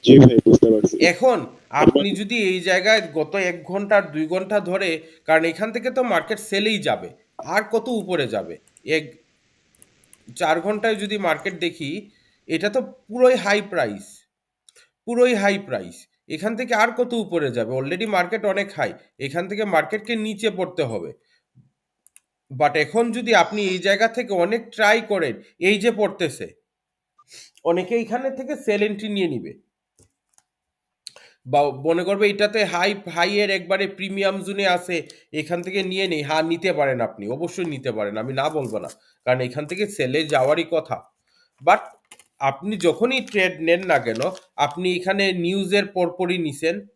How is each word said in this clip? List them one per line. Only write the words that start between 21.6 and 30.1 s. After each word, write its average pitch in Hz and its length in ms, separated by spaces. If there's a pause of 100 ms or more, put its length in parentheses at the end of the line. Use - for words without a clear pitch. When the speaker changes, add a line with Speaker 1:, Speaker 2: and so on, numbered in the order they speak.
Speaker 2:
But 143 220 (120)
এখন 220 200 (120)
যদি 240 160 (100)
আপনি 208 180 (120)
এই 185 140
জায়গা 202 300
থেকে 240 160 (120)
অনেক 226 180 (120)
ট্রাই 220 220 (160)
করেন, 170 220 (340)
এই 208 160
যে 240 60 (100)
পড়তেছে, 180 460 (1200)
অনেকে 180 240 (100)
এখানে 247 240 (100)
থেকে 262 140 (140)
সেল 208 220
এন্ট্রি 208 280
নিয়ে 180 180
নিবে। - 180 (1900)